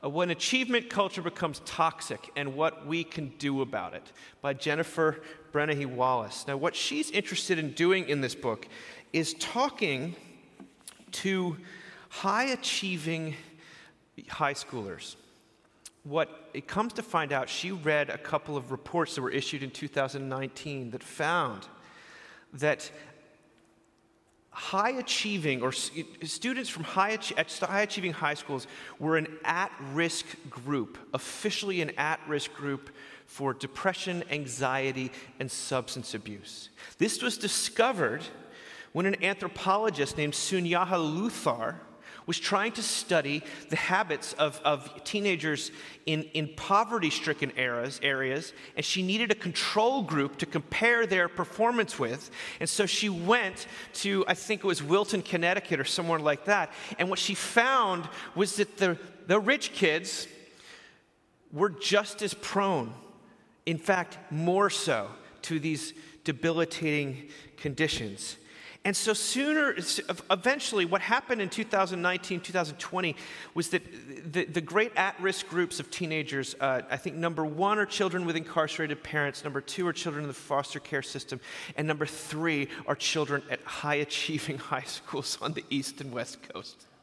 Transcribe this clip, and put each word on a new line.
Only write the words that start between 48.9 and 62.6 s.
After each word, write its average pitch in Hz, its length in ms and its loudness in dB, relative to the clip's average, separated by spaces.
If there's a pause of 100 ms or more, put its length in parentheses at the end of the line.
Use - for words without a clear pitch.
needed 208 300 2
a - 20 6
control 220 680 2
group 143 340 0
to 175 100 -2
compare 233 600 2
their 180 220 4
performance 220 720 0
with. 131 320 -2 (300)
And 160 80 0
so - 180 2
she 208 220 2
went 190 580 2 (280)
to, 196 340 2
I 185 60 6
think 202 280 -2
it 196 40 2
was 170 160 2
Wilton, 190 400 4
Connecticut, 175 580 2
or 135 40 2
somewhere 165 360 2
like 147 240 2
that, 196 280 4 (260)
and 175 100 2
what 185 100 0
she - 160 0
found 220 760 6 (280)
was 190 200 4
that 202 200 2
the, 180 220 6 (280)
the 196 140 8
rich 269 320 2
kids 175 560 2 (1200)
were 180 180 4
just 202 520 2
as 202 120 -2
prone, 180 580 0 (760)